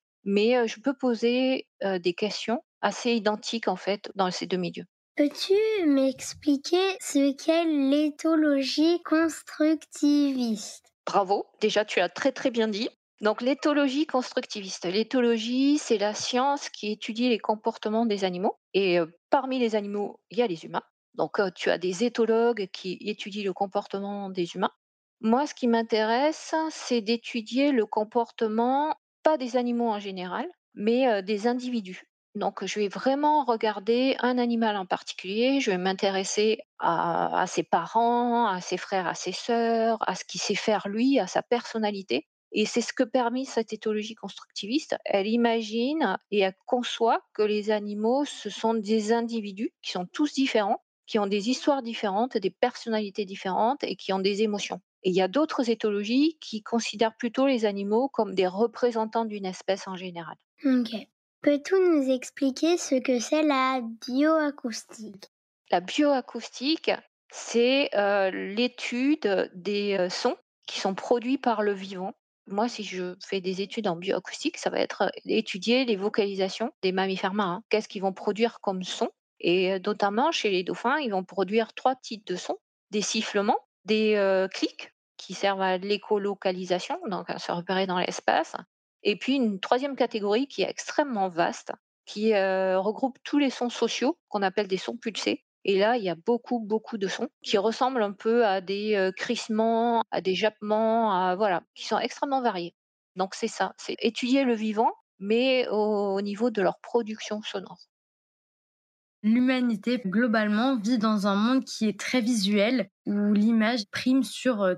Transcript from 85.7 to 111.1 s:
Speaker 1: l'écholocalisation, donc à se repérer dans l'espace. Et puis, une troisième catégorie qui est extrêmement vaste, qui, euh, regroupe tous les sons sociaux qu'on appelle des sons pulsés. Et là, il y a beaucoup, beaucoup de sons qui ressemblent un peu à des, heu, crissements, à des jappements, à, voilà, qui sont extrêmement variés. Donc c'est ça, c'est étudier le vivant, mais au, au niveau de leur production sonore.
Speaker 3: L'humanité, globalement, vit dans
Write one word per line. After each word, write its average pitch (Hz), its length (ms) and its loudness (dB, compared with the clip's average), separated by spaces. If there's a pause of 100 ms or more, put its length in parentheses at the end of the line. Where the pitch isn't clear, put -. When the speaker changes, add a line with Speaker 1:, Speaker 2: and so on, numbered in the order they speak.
Speaker 1:
l'écholocalisation, 196 1300 -2
donc 190 220 -6
à - 100 -8
se - 140 -6
repérer 185 340 -2
dans 180 100 -2
l'espace. - 600 0 (460)
Et 208 120 0
puis, 254 200 -2
une 214 260 0
troisième 262 340 0
catégorie 233 540 0
qui 196 140 -4
est - 60 -2
extrêmement 226 600 -2
vaste, 170 420 -2 (340)
qui, 214 280 0
euh, 190 440 2
regroupe 214 460 -2
tous - 140 0
les 277 140 4
sons 247 180 -4
sociaux - 480 -2 (100)
qu'on 208 140 -4
appelle 196 260 0
des 185 80 -2
sons 233 220 -6
pulsés. - 480 -4 (200)
Et 196 140 2
là, 220 180 4
il 214 60 -4
y 185 60 -2
a 165 60 -2
beaucoup, 233 440 0
beaucoup 220 380 -4
de 190 100 -2
sons 214 220 -6 (140)
qui - 140 2
ressemblent 226 460 0
un 202 100 0
peu 233 320 2
à 190 160 2
des, 202 340 -2
heu, 190 160 2
crissements, 226 1000 0
à 190 100 -2
des 185 140 0
jappements, 214 800 2
à, 180 220 2
voilà, 190 280 0 (120)
qui - 100 -14
sont 226 140 0
extrêmement 269 420 -2
variés. 185 340 -2 (400)
Donc 190 200 -4
c'est 226 120 -2
ça, 190 300 -4
c'est - 220 -8
étudier 254 440 2
le 240 120 2
vivant, 220 360 0 (280)
mais 240 500 2
au, 208 480 0
au 202 40 0
niveau 208 280 -2
de 214 120 0
leur 180 200 2
production 214 600 -4
sonore. 185 380 -10 (1400)
Speaker 3:
L'humanité, 247 800 2
globalement, 220 720 2
vit 226 200 0
dans 214 300 2